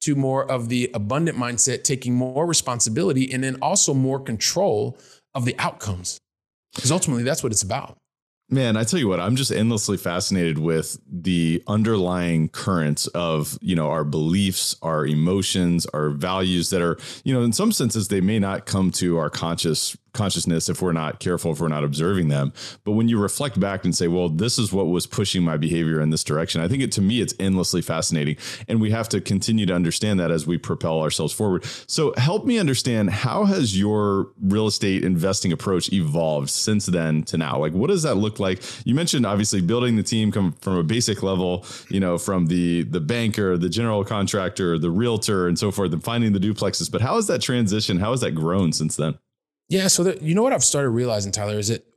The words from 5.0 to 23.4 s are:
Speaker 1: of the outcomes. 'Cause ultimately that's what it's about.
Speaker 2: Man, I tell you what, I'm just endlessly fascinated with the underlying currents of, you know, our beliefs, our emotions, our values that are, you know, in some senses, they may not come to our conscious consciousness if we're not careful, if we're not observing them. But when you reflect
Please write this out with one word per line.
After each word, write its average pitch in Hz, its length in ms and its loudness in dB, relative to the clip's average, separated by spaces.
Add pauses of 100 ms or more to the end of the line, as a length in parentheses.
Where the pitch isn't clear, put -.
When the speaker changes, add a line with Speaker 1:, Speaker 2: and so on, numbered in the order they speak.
Speaker 1:
of 131 100 -2
the 120 140 -2
outcomes. 92 600 -6 (560)
'Cause 131 160 0
ultimately 147 320 0
that's 139 200 -2
what 123 80 -2
it's - 100 0
about. - 360 -6 (520)
Speaker 2:
Man, 127 260 2
I 113 80 0
tell 175 160 0
you 120 80 2
what, 87 140 0
I'm 113 160 0
just 131 140 -2
endlessly 107 440 0
fascinated 87 600 0
with 80 420 0 (100)
the 85 580 0
underlying 90 840 2
currents 80 580 -2
of, 80 540 -2
you 92 140 0
know, 78 140 0
our 78 140 0
beliefs, 82 800 0
our 78 240 -2
emotions, 85 880 2
our 76 160 0
values 90 600 -2
that 92 100 0
are, 85 160 0 (260)
you 135 100 0
know, 120 100 2
in 117 100 2
some 220 180 2
senses, 110 380 -2
they 98 100 2
may 104 200 2
not 98 260 -2
come 95 260 0
to 87 280 0
our 76 100 -2
conscious 82 680 -2 (180)
consciousness 85 540 0
if 85 140 -4
we're 90 100 0
not 78 300 -4
careful, 85 320 -2
if 73 80 -6
we're 82 80 0
not 73 160 -2
observing 80 420 0
them. 71 240 0 (320)
But 104 80 -2
when 113 160 2
you 117 100 2
reflect 107 440 -2